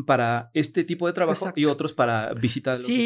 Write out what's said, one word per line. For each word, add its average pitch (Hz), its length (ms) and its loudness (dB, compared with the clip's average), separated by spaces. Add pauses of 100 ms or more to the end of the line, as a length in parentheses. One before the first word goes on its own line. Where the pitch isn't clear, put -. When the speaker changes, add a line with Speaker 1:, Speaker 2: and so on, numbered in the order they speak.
Speaker 1:
para 120 480 2
este 156 280 0
tipo 175 240 -4
de 175 60 0
trabajo 180 320 0
Speaker 2:
Exacto. 175 160 -4
Speaker 1:
y 151 60 4
otros 147 260 0
para 117 400 0
visitar 120 400 -2
los 123 140 -4
Speaker 2:
Sí, 240 200 0